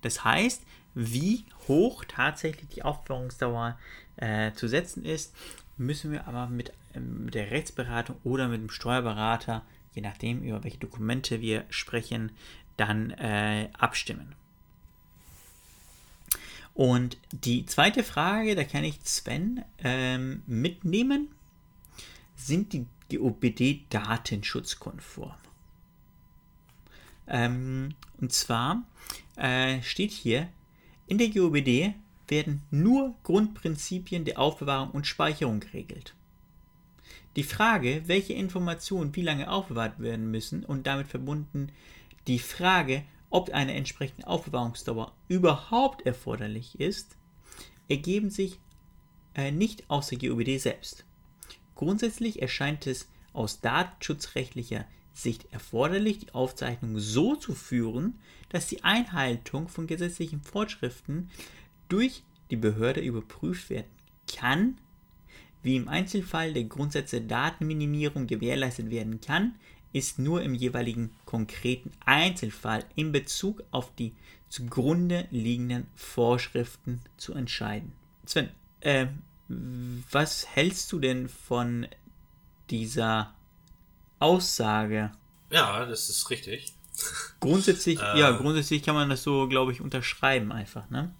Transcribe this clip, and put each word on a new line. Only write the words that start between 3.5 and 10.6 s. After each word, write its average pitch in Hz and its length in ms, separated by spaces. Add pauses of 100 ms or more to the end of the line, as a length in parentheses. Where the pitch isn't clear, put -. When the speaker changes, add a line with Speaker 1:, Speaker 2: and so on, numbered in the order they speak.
Speaker 1:
äh, 107 360
zu - 160
setzen 151 360
ist, 156 300 (420)
müssen 147 360
wir - 160
aber 123 180
mit, 120 260 (220)
ähm, 120 300
mit 120 100
der 104 160
Rechtsberatung 120 720
oder 131 260
mit 117 120
dem 110 100
Steuerberater, 113 920 (300)
je 107 100
nachdem, 113 400
über 107 200